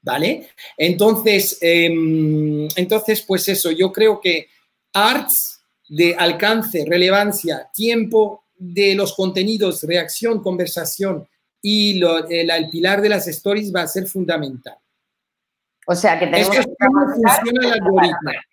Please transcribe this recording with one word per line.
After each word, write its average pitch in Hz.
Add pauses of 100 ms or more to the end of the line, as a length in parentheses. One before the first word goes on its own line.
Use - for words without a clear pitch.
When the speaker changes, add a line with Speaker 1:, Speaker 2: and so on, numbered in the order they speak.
Speaker 1:
¿vale? 160 (280)
Entonces, 202
em, 160
entonces, 214
pues 190
eso, 175
yo 180
creo 208
que 175 (460)
arts 247 (280)
de 170
alcance, 175
relevancia, 180
tiempo 220 (120)
de 190
los 196
contenidos, 196
reacción, 175
conversación 175 (320)
y 208
lo, 165
el, 170
el 160
pilar 185
de 214
las 202
stories 196
va 175
a 160
ser 190
fundamental. 160 (1120)
Speaker 2:
O 175
sea, 175
que -
tenemos 202
Speaker 1:
Eso 254
es -
Speaker 2:
que -
Speaker 1:
cómo 269
Speaker 2:
trabajar 240
Speaker 1:
funciona 240
el -
Speaker 2:
para 220
Speaker 1:
algoritmo. 175 (220)